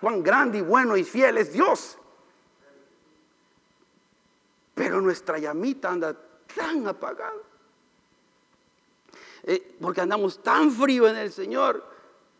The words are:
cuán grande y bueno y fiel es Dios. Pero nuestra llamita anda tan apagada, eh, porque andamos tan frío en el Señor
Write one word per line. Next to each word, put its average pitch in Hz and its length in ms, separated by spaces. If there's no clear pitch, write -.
cuán 202 220
grande 226 340
y 196 60
bueno 220 340
y 180 80
fiel 247 320
es 220 160
Dios. - 460
Pero 190 280
nuestra 175 340
llamita 180 540
anda 160 260
tan 320 320
apagada, - 460
eh, - 360
porque 180 220
andamos 196 420
tan 294 280
frío 247 360
en 220 100
el 214 140
Señor - 600